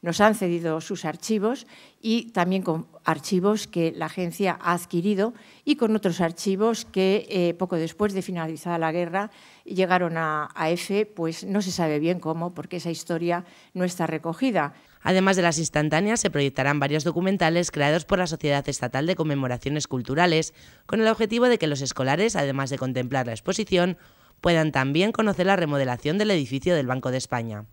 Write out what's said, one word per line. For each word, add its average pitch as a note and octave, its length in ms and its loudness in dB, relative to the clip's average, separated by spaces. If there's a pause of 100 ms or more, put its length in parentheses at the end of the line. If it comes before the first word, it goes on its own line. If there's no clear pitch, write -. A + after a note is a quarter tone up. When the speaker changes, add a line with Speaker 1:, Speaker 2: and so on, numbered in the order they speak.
Speaker 1:
nos E3+ 180 -2
han G#3+ 140 8
cedido E3+ 460 -2
sus F3 240 -8
archivos G#3+ 640 -2 (340)
y A3+ 300 -2
también F#3 300 0
con E3 260 -2 (160)
archivos F#3 640 0
que E3 240 0
la D#3 140 -6
agencia F3 540 -2
ha E3+ 120 0
adquirido F#3+ 600 0 (320)
y D4 120 2
con A3 180 2
otros F#3 260 0
archivos F#3+ 640 0
que, F#3+ 440 2
eh, F3 240 2
poco F3+ 220 -2
después F3+ 380 -2
de F#3+ 80 -2
finalizada E3+ 560 -6
la D#3+ 120 0
guerra F3 400 -2 (340)
llegaron F3+ 520 2
a, D#3 400 -2
a E3 140 0
efe, G3 360 0
pues E3 380 -6
no G3 180 0
se F#3 80 -4
sabe D#3 300 0
bien F3 180 0
cómo, E3 340 -4
porque E3 260 -10
esa E3+ 120 -6
historia E3+ 540 -2 (300)
no F3+ 100 -2
está F3 240 -2
recogida. E3 680 -2 (280)
Speaker 2:
Además F#3+ 340 4
de F3+ 60 2
las D#3+ 160 2
instantáneas, D#3 600 2
se G3+ 120 0
proyectarán C#3+ 500 2
varios C#3+ 240 0
documentales F3 680 2
creados D3+ 340 2
por - 140 0
la F3+ 80 0
Sociedad D3 420 -2
Estatal C3 380 -2
de F3+ 80 0
Conmemoraciones C#3 720 -2
Culturales, D#3 680 0 (340)
con - 140 0
el A3 60 4
objetivo A3+ 420 2
de A#3+ 100 4
que D#3+ 100 0
los C#3+ 120 -2
escolares, C#3+ 540 0
además C#3 360 -2
de C#3 80 -4
contemplar B2+ 480 -2
la A#2 60 -6
exposición, F3+ 680 0 (420)
puedan D#3+ 320 4
también C#3+ 400 2
conocer G3 340 2
la G3 80 6
remodelación C#3+ 640 0
del G#3 140 2
edificio C#3 420 0
del C#3 140 0
Banco B2+ 240 -2
de B2+ 60 -2
España. A2+ 540 -6